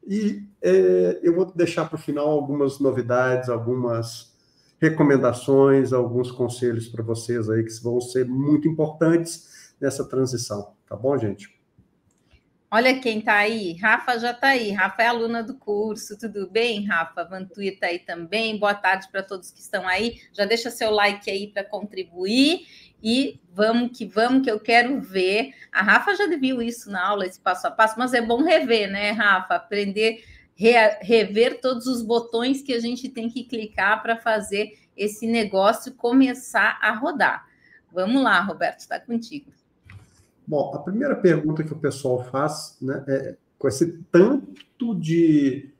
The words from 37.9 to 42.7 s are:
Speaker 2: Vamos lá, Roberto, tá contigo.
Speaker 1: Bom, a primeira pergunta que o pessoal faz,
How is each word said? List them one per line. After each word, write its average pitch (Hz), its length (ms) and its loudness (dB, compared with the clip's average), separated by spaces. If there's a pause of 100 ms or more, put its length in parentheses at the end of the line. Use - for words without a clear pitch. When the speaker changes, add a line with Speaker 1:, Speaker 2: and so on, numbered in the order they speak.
Speaker 2:
Vamos 214 320 0
lá, 196 200 4
Roberto, 175 440 -4
tá - 140 -8
contigo. 233 560 -8 (880)
Speaker 1:
Bom, 143 300 -2
a 143 40 -6
primeira 233 360 -2
pergunta 156 480 2
que - 120 -6
o - 40 -12
pessoal 127 460 -2
faz, - 560 -6